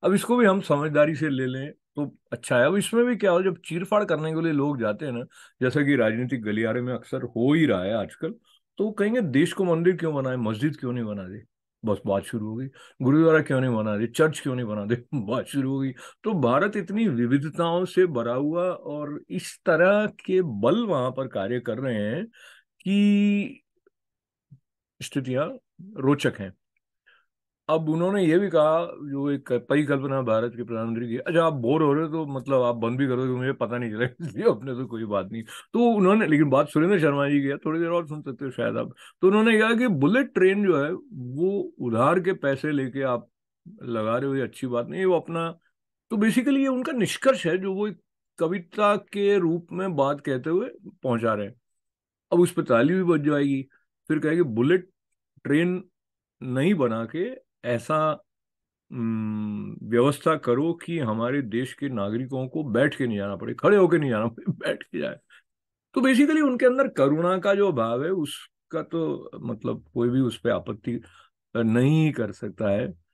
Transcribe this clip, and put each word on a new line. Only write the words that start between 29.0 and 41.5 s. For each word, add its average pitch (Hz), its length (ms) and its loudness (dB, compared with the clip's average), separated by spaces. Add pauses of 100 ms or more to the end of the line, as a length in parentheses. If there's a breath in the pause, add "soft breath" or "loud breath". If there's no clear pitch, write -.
एक 135 220 -4
परिकल्पना 135 680 0
भारत 113 340 0
के 117 80 -8
प्रधानमंत्री 113 440 -4
की, 113 80 -4
"अच्छा, 165 280 0
आप 160 80 2
बोर 139 300 2
हो 147 100 4
रहे 156 120 0
हो 160 40 -6
तो 156 180 -6
मतलब 135 360 0
आप 120 120 2
बंद 117 240 -2
भी 139 80 0
कर 127 100 0
दो, 127 60 -2
क्योंकि 127 160 -2
मुझे 127 140 -2
पता 120 260 -4
नहीं 120 120 -4
चलेगा, 117 280 -2
<laughs> 170 80 -8
इसलिए 139 200 -2
अपने 131 280 0
से 127 100 -6
कोई 113 200 -8
बात 98 280 -2
नहीं।" 113 100 -8
तो - 480 0
उन्होंने, 202 360 4
लेकिन 147 240 4
बात 143 180 4
सुरेंद्र 170 320 2
शर्मा 143 280 2
जी 143 120 2
की 139 60 -2
है, 139 100 -4
थोड़ी 160 240 -4
देर 170 80 -2
और 170 200 -2
सुन 151 140 -10
सकते 139 220 -10
हो 135 60 -6
शायद 113 260 -4
आप। 117 180 -6 (260 loud breath)
तो 180 60 4
उन्होंने 214 340 6
कहा 226 140 4
कि 233 120 2
बुलेट 202 480 2
ट्रेन 196 320 4
जो 151 180 4
है, 156 80 -4 (200)
वो 151 680 -4